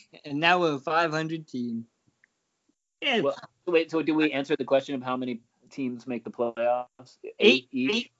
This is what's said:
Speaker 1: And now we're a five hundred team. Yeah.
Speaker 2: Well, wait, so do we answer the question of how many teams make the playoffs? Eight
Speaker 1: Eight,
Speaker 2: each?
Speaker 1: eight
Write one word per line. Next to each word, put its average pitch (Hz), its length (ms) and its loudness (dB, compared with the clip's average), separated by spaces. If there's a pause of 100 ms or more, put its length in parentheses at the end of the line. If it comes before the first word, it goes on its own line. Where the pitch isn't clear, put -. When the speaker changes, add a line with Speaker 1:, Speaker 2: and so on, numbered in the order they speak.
(260)
Speaker 1:
And 143 140 -4
now 175 200 4
we're 156 160 2
a 135 40 -6
five 160 320 0
hundred 160 360 -4
team. 117 380 -6 (1160)
Yeah. 240 200 0
Speaker 2:
Well, 139 140 0 (320)
wait, 160 240 2
so 160 100 0
do 151 140 0
we 156 160 2
answer 139 240 -2
the 135 80 -6
question 135 320 0
of 127 80 -8
how 127 120 -2
many 123 260 -6 (280)
teams 123 380 -8
make 120 160 -6
the 107 80 -10
playoffs? 120 920 -4
Eight - 160 -14
Speaker 1:
Eight, 135 320 6
Speaker 2:
each? 131 240 0
Speaker 1:
eight 240 240 -4